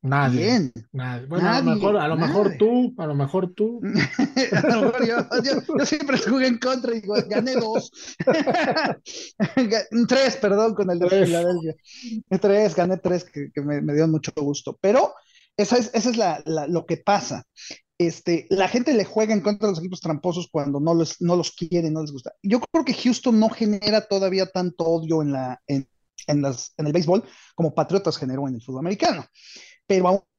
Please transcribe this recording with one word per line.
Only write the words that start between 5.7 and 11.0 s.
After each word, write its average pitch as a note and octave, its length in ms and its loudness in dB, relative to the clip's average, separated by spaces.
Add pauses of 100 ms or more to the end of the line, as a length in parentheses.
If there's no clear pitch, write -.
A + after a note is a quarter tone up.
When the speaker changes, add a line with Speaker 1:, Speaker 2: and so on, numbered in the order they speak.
Speaker 2:
yo C#4 60 2
siempre C#4+ 320 -2
les - 100 -4
jugué C4 180 2
en A#3+ 140 0
contra B3+ 360 -2
y A3+ 60 -6
digo, G3+ 140 -4 (120)
gané A3+ 280 -2
dos. A3+ 360 -2 (280)
<laughs> - 60 -6 (1300)
Ga-, A3 520 0
tres, C4 300 2
perdón, G#3 380 2
con F#3+ 160 -2
el F3 80 0
de F3 80 2